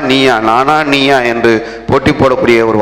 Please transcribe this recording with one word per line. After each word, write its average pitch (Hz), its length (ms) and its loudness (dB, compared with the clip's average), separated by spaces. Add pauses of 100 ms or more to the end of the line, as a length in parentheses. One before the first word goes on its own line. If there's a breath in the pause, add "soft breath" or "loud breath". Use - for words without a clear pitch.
நீயா, 135 380 0
நானா 131 440 0
நீயா 139 340 0 (140)
என்று 117 200 0 (360 loud breath)
போட்டி 143 240 0
போடக்கூடிய 127 480 2 (100)
ஒரு 107 120 0